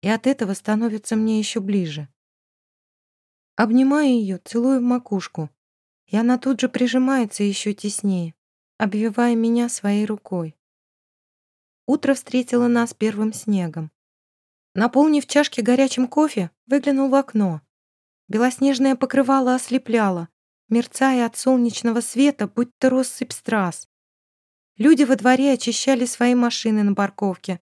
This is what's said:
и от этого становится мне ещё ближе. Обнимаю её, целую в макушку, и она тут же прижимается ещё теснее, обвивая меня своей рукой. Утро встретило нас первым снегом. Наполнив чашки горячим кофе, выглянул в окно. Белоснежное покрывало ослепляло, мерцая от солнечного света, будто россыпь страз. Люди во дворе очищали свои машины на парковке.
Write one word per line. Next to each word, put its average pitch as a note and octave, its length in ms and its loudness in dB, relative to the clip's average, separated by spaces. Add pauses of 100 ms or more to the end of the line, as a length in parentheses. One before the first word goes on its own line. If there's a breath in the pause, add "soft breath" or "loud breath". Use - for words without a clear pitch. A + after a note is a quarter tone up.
и - 20 -2
от A3 200 0
этого A#3 260 -2
становится G#3+ 600 -4
мне A3 240 0
ещё G#3 220 -4
ближе. E3+ 460 -4 (1500)
Обнимаю C4+ 540 2
её, G#3 280 0
целую B3 420 -2
в A#3+ 40 -4
макушку, A3+ 680 -4 (560)
и - 100 -6
она A#3 220 2
тут B3+ 220 -2
же B3+ 100 0
прижимается B3 760 0
ещё G3+ 300 -2
теснее, F#3+ 600 -4 (420)
обвивая A3 560 0
меня A#3 340 0
своей G#3 380 -2
рукой. F3+ 500 -8 (1300)
Утро C#4 260 0
встретило B3 540 -2
нас A#3+ 260 0
первым G#3+ 400 -4
снегом. E3+ 580 -4 (840)
Наполнив C#4 500 2
чашки - 360 0
горячим B3 460 2
кофе, D4 440 0 (160)
выглянул C4+ 420 0
в B3+ 60 2
окно. G#3 460 0 (680)
Белоснежное B3+ 680 0
покрывало C4 600 2
ослепляло, A3 760 -2 (400)
мерцая B3 560 0
от A3+ 100 -6
солнечного A#3+ 680 0
света, C4+ 460 0
будто A#3+ 440 -2
россыпь B3+ 400 -4
страз. G3 580 -4 (880)
Люди C#4 260 6
во C4 120 4
дворе C4 380 4
очищали B3 520 0
свои B3 300 2
машины A3+ 480 0
на G3+ 100 2
парковке. G3 720 -4